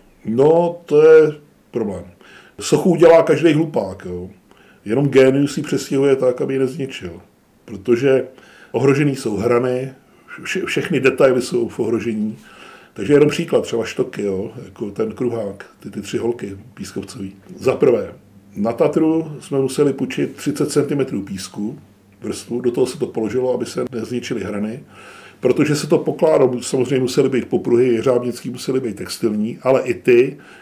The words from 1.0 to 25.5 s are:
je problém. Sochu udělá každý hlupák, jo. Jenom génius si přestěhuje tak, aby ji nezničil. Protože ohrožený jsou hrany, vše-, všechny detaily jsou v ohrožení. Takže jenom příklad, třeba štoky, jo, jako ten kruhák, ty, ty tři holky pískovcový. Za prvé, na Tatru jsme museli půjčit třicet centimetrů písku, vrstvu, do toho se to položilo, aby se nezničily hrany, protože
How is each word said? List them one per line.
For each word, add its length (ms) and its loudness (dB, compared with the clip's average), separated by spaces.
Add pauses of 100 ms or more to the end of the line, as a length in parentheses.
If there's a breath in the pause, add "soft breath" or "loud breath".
je 300 8 (380)
problém. 340 -6 (560 loud breath)
Sochu 300 2
udělá 320 8
každý 300 4
hlupák, 540 -4
jo. 240 -10 (540 soft breath)
Jenom 240 0
génius 460 4
si 80 -6
přestěhuje 540 0
tak, 240 0
aby 140 -4
ji 40 -2
nezničil. 640 -6 (440)
Protože 600 2 (480 loud breath)
ohrožený 440 2
jsou 200 -6
hrany, 560 0 (500)
vše-, 220 -6
všechny 360 -2
detaily 420 4
jsou 260 -2
v 100 -18
ohrožení. 600 -4 (560 loud breath)
Takže 180 -2
jenom 160 8
příklad, 320 -2
třeba 240 -4
štoky, 380 -6
jo, 300 -4 (120)
jako 260 -10
ten 220 -4
kruhák, 540 -6 (140)
ty, 100 -16
ty 100 -12
tři 180 -6
holky 380 -6 (180)
pískovcový. 580 -12 (260)
Za 180 0
prvé, 360 2 (440)
na 160 -2
Tatru 680 0
jsme 180 -6
museli 340 0
půjčit 440 -4
třicet 340 -4
centimetrů 520 -2
písku, 560 -10 (420)
vrstvu, 400 -8
do 100 0
toho 160 0
se 120 -8
to 80 -4
položilo, 480 -2
aby 120 -4
se 260 -6
nezničily 520 -6
hrany, 400 -8 (560 loud breath)
protože 360 2